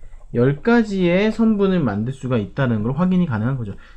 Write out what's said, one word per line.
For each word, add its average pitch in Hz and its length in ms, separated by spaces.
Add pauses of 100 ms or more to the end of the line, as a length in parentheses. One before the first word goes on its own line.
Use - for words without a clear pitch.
(340)
열 135 280
가지의 208 720
선분을 202 480
만들 113 320
수가 127 240
있다는 113 460
걸 123 100
확인이 180 340
가능한 123 300
거죠. 104 180 (220)